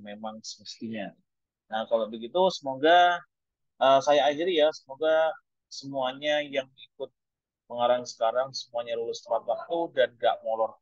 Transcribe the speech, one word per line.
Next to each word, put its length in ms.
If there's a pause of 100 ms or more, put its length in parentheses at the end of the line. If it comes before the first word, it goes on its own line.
memang 400
semestinya. 640 (640)
Nah, 160
kalau 240
begitu 280 (120)
semoga, 720 (560)
eh, 240
saya 240
akhiri 320
ya, 160
semoga 560 (380)
semuanya 720
yang 360
ikut 320 (600)
pengarang 360
sekarang 480
semuanya 460
lulus 260
tepat 200
waktu 320 (200)
dan 120 (120)
gak 240
molor 360